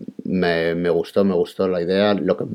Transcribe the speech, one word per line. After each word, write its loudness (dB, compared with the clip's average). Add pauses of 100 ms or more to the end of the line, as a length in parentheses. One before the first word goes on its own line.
(240)
me, 0
me 0
gustó, 0
me 2
gustó 0
la -2
idea, 2
lo 0
que, -6 (100)